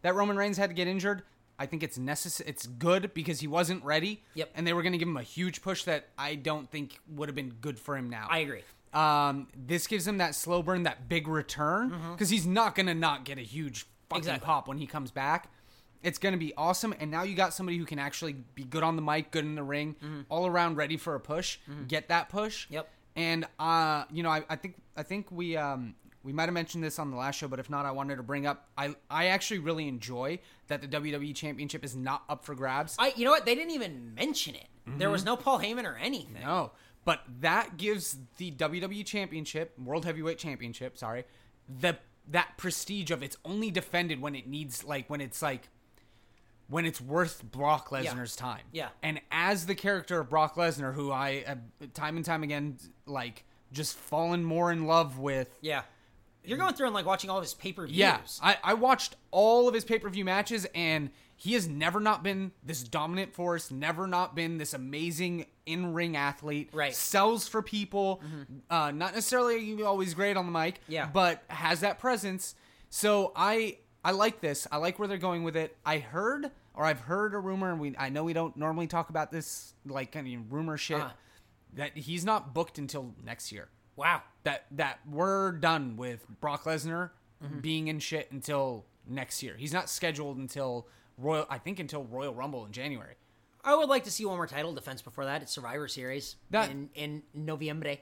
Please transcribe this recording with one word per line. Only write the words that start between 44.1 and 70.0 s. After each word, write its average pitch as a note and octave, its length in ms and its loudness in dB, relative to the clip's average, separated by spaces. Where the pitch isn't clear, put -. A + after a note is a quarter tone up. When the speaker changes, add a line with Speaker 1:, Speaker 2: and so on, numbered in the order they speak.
Speaker 1:
when C#3+ 160 -4
it B2+ 100 -12
needs, C#3 380 -8
like, C#3+ 260 -4
when D3 100 -4
it's, C3+ 220 -6
like, C#3 260 -2
when E3 160 2
it's D#3+ 160 0
worth D#3 420 0
Brock C#3+ 480 2
Speaker 2:
Yeah. C3 240 0
Speaker 1:
Lesnar's A#2+ 220 -6
time. B2 260 -6
Speaker 2:
Yeah. D3+ 160 -6
Speaker 1:
And D#3 180 -2
as F3 360 2
the F#3+ 80 0
character F3+ 460 0
of C#3 80 -4
Brock D#3 280 4
Lesnar, D3 360 2
who C#3+ 180 -2
I, C3+ 360 0
uh, B2+ 480 -10
time D#3 220 -4
and E3 80 -2
time D#3+ 180 0
again, D3 340 -2
like, B2 380 -6
just D3 240 -4
fallen E3+ 480 2
more E3+ 260 4
in E3 160 0
love D#3 320 6
with. C3+ 300 -2
Speaker 2:
Yeah. D3 200 -2
You're A#3 140 -4
going F#4 160 2
through C#4 140 0
and, G#3+ 60 -2
like, F#3+ 120 0
watching F#3+ 240 0
all F#3+ 80 0
of F#3 40 -2
his - 120 -8
pay-per-views. E3+ 420 -6
Speaker 1:
Yeah. F#3+ 240 8
I, F#3+ 200 6
I F#3+ 120 6
watched B3 420 4
all A3+ 360 8
of B3 60 6
his A3+ 140 0
pay-per-view G#3 400 0
matches, G3+ 480 0
and D#3+ 360 2
he G#3 180 0
has G#3 140 4
never D#3+ 320 2
not G#3 220 4
been F#3+ 300 -2
this C3+ 200 -6
dominant D#3+ 500 -2
force, F3 380 -2
never D#3 360 -2
not F3+ 300 2
been E3 220 -2
this D3+ 160 -6
amazing D#3 720 -2
in-ring E3+ 520 -2
athlete. D3 580 -2
Speaker 2:
Right. C#3+ 200 0
Speaker 1:
Sells G#3 540 4
for A3 140 0
people, G3 600 -2
Speaker 2:
Mm-hmm. D3+ 320 -12
Speaker 1:
uh, D#3 220 2
not E3+ 240 -2
necessarily A3+ 680 2
always G3 300 2